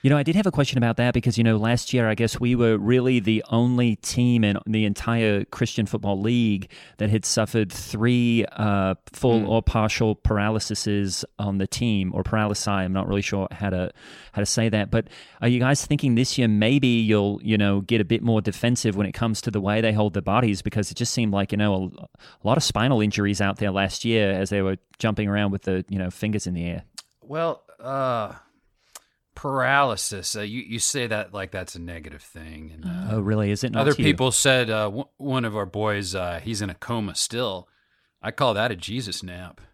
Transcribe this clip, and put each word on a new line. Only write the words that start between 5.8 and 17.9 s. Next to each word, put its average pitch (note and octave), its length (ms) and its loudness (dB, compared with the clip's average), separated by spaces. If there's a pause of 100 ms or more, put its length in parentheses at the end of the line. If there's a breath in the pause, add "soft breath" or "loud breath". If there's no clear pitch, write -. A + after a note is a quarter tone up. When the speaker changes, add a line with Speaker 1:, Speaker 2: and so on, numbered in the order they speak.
Speaker 1:
Football G2 340 -2
League A2 500 0 (280 loud breath)
that G#2 120 0
had G#2+ 140 2
suffered G#2+ 480 0
three, A#2 800 2
uh, G2+ 420 0 (180)
full A#2 280 2
Speaker 2:
Hmm. G2+ 80 -2
Speaker 1:
or A2+ 120 2
partial A2 540 0
paralysises G#2 1080 -2 (160)
on G2 180 -2
the G2 80 0
team, G#2 480 0
or G2+ 80 -2
paralysi. G#2+ 460 0
I'm F#2+ 240 0
not F#2+ 160 -2
really G2+ 140 0
sure G2 280 -2
how G2+ 200 -4
to, F2+ 200 -2 (420 loud breath)
how - 80 -4
to G2+ 60 2
say A2+ 220 0
that. G#2 240 0
But A2+ 160 0 (340 loud breath)
are A#2 60 2
you B2 100 4
guys C3 260 2
thinking C#3 300 0
this B2 240 2
year B2 80 2
maybe A2+ 400 4
you'll, G#2+ 560 2
you G#2+ 160 2
know, G2+ 220 2
get G#2+ 200 0